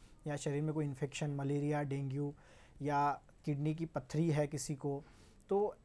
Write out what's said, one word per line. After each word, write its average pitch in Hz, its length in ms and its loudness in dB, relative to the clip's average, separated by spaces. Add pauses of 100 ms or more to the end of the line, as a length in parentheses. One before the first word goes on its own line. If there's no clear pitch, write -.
(260)
या 147 100 -4
शरीर 143 260 -2
में 156 120 0
कोई 156 100 0
इन्फेक्शन, 143 480 -2
मलेरिया, 143 520 2
डेंगू 139 480 -2 (500)
या 143 380 2 (240)
किडनी 151 300 0
की 165 120 -4
पथरी 151 440 0
है 147 160 2
किसी 151 300 -6
को, 143 260 -4 (480)
तो 202 340 2